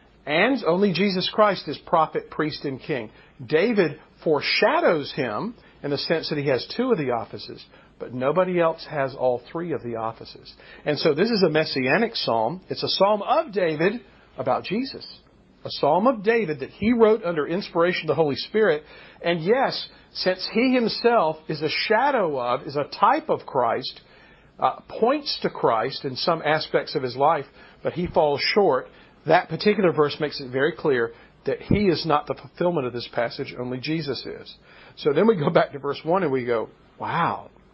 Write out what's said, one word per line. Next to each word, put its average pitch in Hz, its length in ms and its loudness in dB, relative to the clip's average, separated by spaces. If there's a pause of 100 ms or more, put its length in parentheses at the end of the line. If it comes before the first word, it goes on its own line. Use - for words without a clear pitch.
(280)
And 208 360 2
only 180 300 2
Jesus 185 400 0
Christ 208 340 2
is 143 120 -6
prophet, 156 500 0
priest, 151 340 -4
and 131 160 -6
king. 120 300 -6 (340)
David 160 560 2 (240)
foreshadows 190 880 2
him 135 420 -4 (280)
in 147 60 -6
the 143 80 -2
sense 165 320 -2
that 156 80 -4
he 139 100 -2
has 127 300 0
two 254 140 0
of 208 60 2
the 135 140 -2
offices, - 520 -8 (360)
but - 140 -12
nobody 170 460 0
else 165 300 0
has 135 260 -4
all 123 260 0 (100)
three 170 220 -6
of 110 100 -6
the 120 120 -8
offices. - 580 -10 (320)
And 147 140 0
so 160 140 4
this 180 160 2
is 202 140 0
a 170 60 6
messianic 151 640 0
psalm. 120 540 -2
It's 135 140 -8
a 143 60 -2
psalm 202 320 2
of 262 300 0
David 180 500 0 (360)
about 120 260 -2
Jesus. 240 420 -6 (580)
A - 60 -10
psalm 170 380 2
of 226 160 2
David 196 360 0
that 123 100 -10
he 220 240 0
wrote 220 300 6
under 160 240 -2
inspiration 170 560 0
of 160 40 -10
the 147 80 2
Holy 143 200 2
Spirit. 208 480 2 (400)
And 170 200 0
yes, 226 460 0 (240)
since - 400 -2
he 254 200 2
himself 226 640 2 (100)
is 151 140 -6
a 151 80 0
shadow 214 720 2
of, 123 240 0
is 143 120 -8
a 143 140 -2 (100)
type 269 300 4
of 160 160 -2
Christ, 120 560 0 (580)
uh, - 280 0
points 277 540 -2
to 185 80 -2
Christ 127 560 -2
in 131 100 -8
some 160 280 -2
aspects 156 520 0
of 139 80 -4
his 120 120 -6
life, 143 300 2 (380)
but 127 100 -4
he 170 140 -4
falls 147 340 2 (120)
short, 160 340 2 (400)
that 175 220 4
particular 190 420 2
verse 147 280 0
makes 147 220 -4
it 127 100 -12
very 135 200 0
clear 127 420 0 (320)
that - 160 -2
he 202 260 2
is 160 180 2
not 147 220 2
the 131 80 -4
fulfillment 170 500 -2
of 120 80 -6
this 120 200 -8
passage, 120 460 -4
only 123 200 -6
Jesus 143 460 -6
is. - 300 -14 (420)
So 147 160 2
then 185 140 4
we 226 80 6
go 151 140 0
back 165 220 4
to 139 80 -12
verse 139 240 -6
one 180 200 0
and 147 80 0
we 127 140 0
go, 113 240 -2 (300)
"Wow, 113 500 -4 (240)